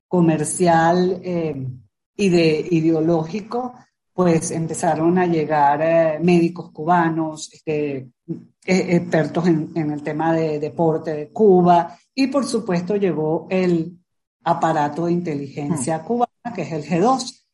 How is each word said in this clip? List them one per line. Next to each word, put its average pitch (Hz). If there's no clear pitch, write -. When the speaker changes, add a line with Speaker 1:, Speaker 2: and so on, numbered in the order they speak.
Speaker 1:
comercial, 170
eh, 160
y 202
de 160
ideológico, 165
pues, 170
empezaron 165
a 180
llegar, 151
eh, 160
médicos 170
cubanos, 160
este, 147
eh, 185
expertos 165
en, 156
en 151
el 147
tema 160
de 160
deporte 156
de 151
Cuba, 175
y 269
por 269
supuesto 185
llegó 160
el 180
aparato 160
de 170
inteligencia 156
Speaker 2:
Hmm. 156
Speaker 1:
cubana, 240
que 185
es 143
el 151
G 165
dos. 254